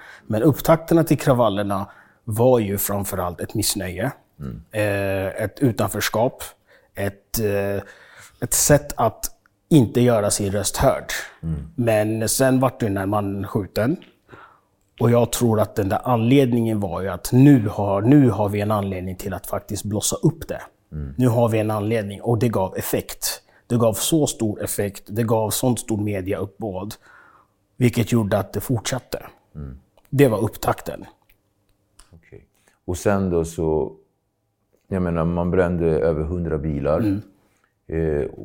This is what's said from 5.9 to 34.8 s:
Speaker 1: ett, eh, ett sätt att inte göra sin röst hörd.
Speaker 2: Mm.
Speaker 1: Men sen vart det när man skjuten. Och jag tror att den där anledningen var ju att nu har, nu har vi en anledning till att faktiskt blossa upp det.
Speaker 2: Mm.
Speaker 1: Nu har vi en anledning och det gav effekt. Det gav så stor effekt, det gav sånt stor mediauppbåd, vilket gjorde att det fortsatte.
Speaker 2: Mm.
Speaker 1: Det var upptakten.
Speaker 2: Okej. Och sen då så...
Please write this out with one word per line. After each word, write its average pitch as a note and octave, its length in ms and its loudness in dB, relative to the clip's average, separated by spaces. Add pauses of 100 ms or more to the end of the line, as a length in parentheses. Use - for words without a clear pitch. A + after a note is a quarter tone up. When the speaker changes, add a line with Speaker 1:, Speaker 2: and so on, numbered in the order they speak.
Speaker 1:
ett, G2+ 440 -6
eh, G2+ 440 -2 (580)
ett - 120 -4
sätt - 420 2
att - 360 -2 (380)
inte B2 320 6
göra A2 300 4
sin G2+ 200 -2
röst G2+ 260 -4
hörd. F2 280 2 (380)
Speaker 2:
Mm. D#2+ 120 -4 (200)
Speaker 1:
Men A2 540 0
sen C3 300 2
vart B2+ 200 0
det A2+ 100 0
när G2 160 -2
man G2+ 420 -2
skjuten. A2 500 -2 (1000)
Och A#2 120 4
jag A#2 200 4
tror A2 280 2
att G#2 160 -2
den G2 140 0
där G2+ 140 -2
anledningen A#2 760 2
var F2+ 220 -4
ju F#2+ 60 -4
att F2+ 260 -8
nu B2+ 340 8
har, G2+ 340 0
nu C3 280 6
har G#2 200 0
vi G2+ 120 -2
en G#2 100 0
anledning F#2 440 -4
till F#2+ 180 -10
att F2 140 -10
faktiskt G2+ 380 -8
blossa G2+ 300 -2
upp D#3 320 -2
det. - 140 -10 (300)
Speaker 2:
Mm. D2 260 -8
Speaker 1:
Nu B2+ 100 4
har A#2 220 2
vi A2 100 0
en G#2+ 120 0
anledning G#2 500 -4
och A#2 180 0
det A#2+ 100 2
gav G2 280 -2
effekt. - 680 -6 (240)
Det A#2+ 100 0
gav A2+ 160 4
så D3 340 0
stor G#2 360 -4
effekt, G2+ 440 -6
det G#2+ 160 -2
gav A2 260 0
sånt B2 300 0
stor - 180 -4
mediauppbåd, G2+ 1000 -6 (840)
vilket A#2+ 340 0
gjorde G#2 280 2
att - 140 -6
det G#2 80 -6
fortsatte. - 640 -6 (320)
Speaker 2:
Mm. C2+ 220 -12 (320)
Speaker 1:
Det C#3 180 6
var G#2+ 160 0
upptakten. - 640 -6 (1080)
Speaker 2:
Okej. - 320 -20 (400)
Och F2+ 120 -4
sen G2 320 2
då E2 160 2
så... D#2+ 460 -2 (960)